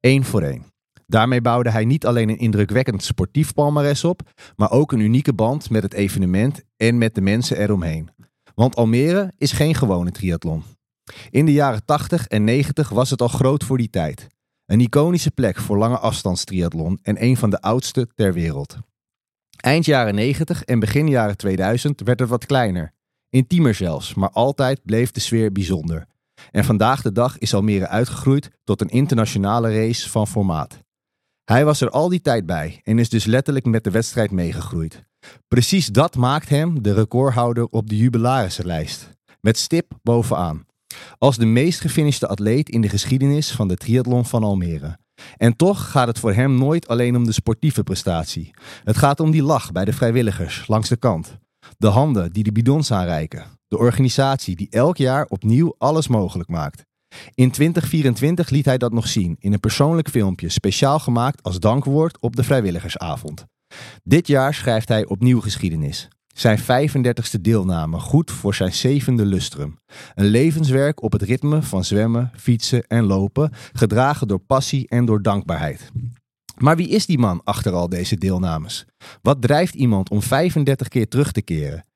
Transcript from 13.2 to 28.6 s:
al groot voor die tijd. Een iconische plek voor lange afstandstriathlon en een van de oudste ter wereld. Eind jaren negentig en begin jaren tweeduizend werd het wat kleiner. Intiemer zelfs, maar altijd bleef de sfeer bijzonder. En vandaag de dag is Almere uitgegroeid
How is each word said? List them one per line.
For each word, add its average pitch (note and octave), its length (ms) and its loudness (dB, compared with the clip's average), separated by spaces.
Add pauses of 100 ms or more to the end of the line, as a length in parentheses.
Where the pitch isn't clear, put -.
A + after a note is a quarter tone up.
al D3+ 60 2
groot C3+ 360 0
voor B2+ 140 -2
die A2+ 120 -2
tijd. - 360 -6 (400)
Een G#2 140 2
iconische D3 500 2
plek G#2+ 280 -2
voor G2+ 200 -2
lange A2+ 200 0
afstandstriathlon F2+ 1040 -2
en G#2+ 220 -2
een B2+ 120 4
van A#2 140 0
de F#2+ 100 -2
oudste A#2+ 540 -2
ter G2 180 0
wereld. D#2+ 440 -6 (840)
Eind D3+ 240 2
jaren B2 300 2
negentig C#3 500 -2
en B2 140 0
begin C#3+ 300 0
jaren A2 280 0
tweeduizend G#2 640 -2
werd A#2 200 0
het B2+ 80 0
wat A#2+ 180 -4
kleiner. G2 460 -2 (360)
Intiemer C3 460 2
zelfs, E2 400 -6
maar G2 160 0
altijd C3 540 0
bleef A2+ 260 0
de - 100 -8
sfeer A2 320 0
bijzonder. E2+ 540 -4 (440)
En - 140 0
vandaag A2+ 380 2
de G#2+ 100 -2
dag A#2+ 260 0
is - 160 -4
Almere G2+ 340 0
uitgegroeid C3+ 640 0 (140)